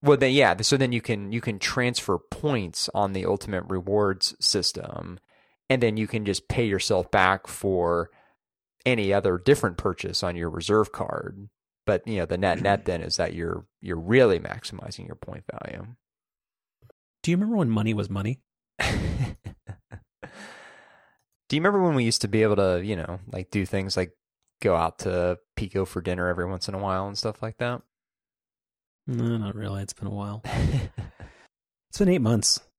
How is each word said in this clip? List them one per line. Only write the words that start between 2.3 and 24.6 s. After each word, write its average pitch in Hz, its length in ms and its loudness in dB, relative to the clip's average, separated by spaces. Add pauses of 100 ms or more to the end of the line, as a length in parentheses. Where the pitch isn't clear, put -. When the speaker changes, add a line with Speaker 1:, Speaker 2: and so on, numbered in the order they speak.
Speaker 1:
on 98 200 0
the 92 120 -4
ultimate 95 440 -2
rewards 98 720 0
system, 87 800 -2 (520)
and 131 120 2
then 110 140 2
you 110 120 -2
can 107 180 -4
just 98 240 -2
pay 120 160 0
yourself 98 440 0
back 95 380 4
for 87 640 0 (760)
any 110 280 2
other 95 240 2
different 101 400 4
purchase 90 440 -4
on 90 140 -2
your 85 140 -4
reserve 101 420 2
card. - 560 -8 (380)
But, 101 200 0
you 110 120 -4
know, 87 80 0
the 90 120 -2
net 90 240 2
net 98 240 2
Speaker 2:
<clears throat> - 0 -
Speaker 1:
then 87 160 -2
is 87 140 -4
that 87 180 -2
you're, 85 320 -6 (140)
you're 92 160 -6
really 98 440 4
maximizing - 680 -12
your 82 80 -12
point - 340 -14
value. - 380 -12 (1300)
Speaker 2:
Do 165 100 0
you 175 60 4
remember 214 180 0
when 165 140 2
money 110 240 2
was 101 160 -2
money? 101 320 -4 (200)
Speaker 1:
<laughs> - 180 -20
Do - 80 0 (2750)
you 147 100 2
remember 196 200 4
when 170 140 4
we 127 80 4
used 113 180 2
to 117 60 -2
be 107 160 4
able 104 140 4
to, 92 260 4
you 101 140 -2
know, 87 240 -8 (100)
like, 92 200 -8
do 98 140 0
things 95 300 -2
like 92 160 -2 (500)